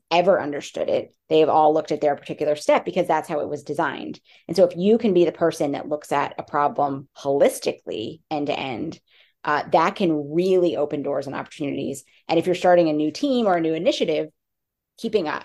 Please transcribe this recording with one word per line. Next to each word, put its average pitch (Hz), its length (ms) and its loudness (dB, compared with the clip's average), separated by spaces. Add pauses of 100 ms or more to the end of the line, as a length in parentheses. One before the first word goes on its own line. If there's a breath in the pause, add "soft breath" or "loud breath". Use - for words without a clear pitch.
ever 160 300 4
understood 143 480 -6
it. - 260 -2 (140)
They 156 120 4
have 151 100 6
all 151 240 4
looked 156 180 -2
at 151 80 -2
their 143 160 2
particular 151 400 -4
step - 300 2
because 175 220 -2
that's 156 200 0
how 151 140 -4
it 143 80 -6
was 143 140 -8
designed. - 580 -6 (260 soft breath)
And 165 80 -6
so 190 80 6
if 170 140 4
you 202 200 4
can 226 160 0
be 175 120 6
the 156 80 0
person 160 400 -2
that 139 160 -8
looks 151 240 -6
at 143 240 -2
a 143 60 -8
problem 139 760 -2
holistically 139 1120 -2
end 147 180 -4
to 147 100 -2
end, 135 400 -8 (460 soft breath)
uh, 147 280 0
that 180 240 4
can 151 380 -2
really 180 440 2
open 147 240 -2
doors 139 260 -4
and 139 80 -8
opportunities. 139 680 -8 (240 soft breath)
And 165 100 2
if 165 80 2
you're 180 100 2
starting 175 340 4
a 151 40 0
new 151 180 0
team 247 360 0
or 180 80 4
a 170 60 0
new 160 120 0
initiative, 160 560 -2 (680)
keeping 208 300 -2
an 143 180 -4